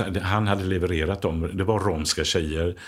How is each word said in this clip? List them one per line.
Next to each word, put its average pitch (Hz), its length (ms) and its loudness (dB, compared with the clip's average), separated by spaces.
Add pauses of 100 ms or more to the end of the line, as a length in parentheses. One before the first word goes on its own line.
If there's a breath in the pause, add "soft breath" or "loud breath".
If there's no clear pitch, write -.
(160)
att - 80 0
han 104 240 2
hade 98 160 2
levererat 90 580 0
dem. 82 320 0
Det 98 100 -2
var 107 160 2
romska 80 440 0
tjejer 80 520 0 (120)